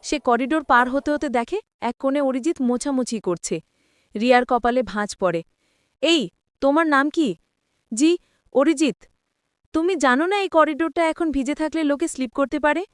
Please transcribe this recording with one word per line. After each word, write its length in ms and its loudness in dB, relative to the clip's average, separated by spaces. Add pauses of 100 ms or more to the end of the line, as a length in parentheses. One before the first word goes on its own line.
সে 160 -4
করিডোর 460 0
পার 240 4
হতে 220 -2
হতে 180 -2
দেখে 300 -4 (220)
এক 180 -4
কোণে 220 0
অরিজিৎ 420 -2
মোছামুছি 580 -2
করছে। 400 -4 (540)
রিয়ার 300 4
কপালে 380 0
ভাঁজ 340 -6
পড়ে। 240 -2 (600)
"এই, 260 2 (340)
তোমার 240 2
নাম 240 2
কি?" 180 0 (640)
"জি, 180 2 (420)
অরিজিৎ।" 460 2 (760)
"তুমি 240 0
জানো 300 2
না 140 -2
এই 80 -2
করিডোরটা 600 0
এখন 220 -2
ভিজে 240 -2
থাকলে 300 -4
লোকে 240 -2
স্লিপ 240 -8
করতে 280 -2
পারে? 220 0 (120)